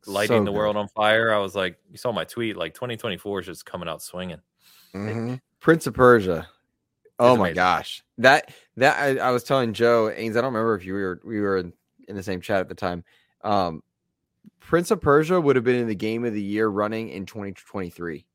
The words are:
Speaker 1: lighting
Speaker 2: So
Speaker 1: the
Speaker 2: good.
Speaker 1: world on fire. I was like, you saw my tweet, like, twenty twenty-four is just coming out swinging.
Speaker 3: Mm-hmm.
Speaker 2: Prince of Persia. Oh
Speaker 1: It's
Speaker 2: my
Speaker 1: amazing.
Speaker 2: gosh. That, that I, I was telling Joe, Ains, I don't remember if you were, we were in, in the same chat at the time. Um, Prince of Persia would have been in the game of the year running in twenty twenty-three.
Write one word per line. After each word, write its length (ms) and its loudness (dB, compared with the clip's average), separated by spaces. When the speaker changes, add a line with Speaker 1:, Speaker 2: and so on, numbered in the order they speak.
Speaker 1:
lighting 200 -2
Speaker 2:
So 80 4
Speaker 1:
the 60 -4
Speaker 2:
good. 60 -4
Speaker 1:
world 200 0
on 120 -4
fire. 440 2
I 60 2
was 160 -4
like, 240 -4
you 80 -20
saw 140 -4
my 140 -2
tweet, 300 -6
like, 200 -8
twenty 200 -8
twenty-four 440 -6
is 80 -10
just 180 -16
coming 240 -10
out 140 -10
swinging. 360 -12
Speaker 3:
Mm-hmm. 420 -6
Speaker 2:
Prince 280 2
of 80 -6
Persia. 520 6
Oh 160 6
Speaker 1:
It's 60 4
Speaker 2:
my 80 2
Speaker 1:
amazing. 80 -4
Speaker 2:
gosh. 480 0
That, 340 4
that 220 4
I, 180 0
I 140 0
was 120 -2
telling 300 0
Joe, 420 2
Ains, 220 -4
I 40 2
don't 120 -4
remember 220 0
if 100 -10
you 80 -8
were, 320 -4
we 160 -4
were 160 2
in, 160 -4
in 80 -14
the 80 -8
same 160 -6
chat 200 -2
at 100 -4
the 60 -12
time. 280 -6
Um, 400 -2
Prince 320 0
of 100 0
Persia 400 4
would 140 4
have 100 0
been 140 4
in 80 -2
the 80 -2
game 280 -4
of 100 -2
the 80 -4
year 260 -2
running 420 -4
in 160 -10
twenty 280 -12
twenty-three. 800 -10